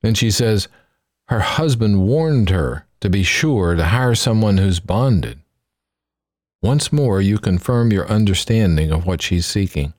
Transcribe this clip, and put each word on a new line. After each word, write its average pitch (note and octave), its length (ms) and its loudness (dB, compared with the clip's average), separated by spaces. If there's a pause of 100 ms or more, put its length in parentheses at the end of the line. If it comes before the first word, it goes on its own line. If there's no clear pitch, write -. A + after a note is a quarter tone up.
Then A2+ 120 2
she A2+ 160 0
says, A2 380 0 (600)
"Her A#2 120 0
husband A2+ 600 0
warned C3 480 0
her D2+ 340 -2 (160)
to G#2 80 -2
be G2 140 2
sure G2 520 0
to E2 100 0
hire A#2+ 300 2
someone A2 440 2
who's F#2+ 220 0
bonded." B2 580 -2 (1200)
Once C#3 300 0
more, B2+ 280 0
you G2+ 180 2
confirm A2+ 540 0
your F#2+ 160 -2
understanding G2+ 840 0
of E2 160 -2
what F2+ 160 -4
she's F2 240 -2
seeking. E2 520 -4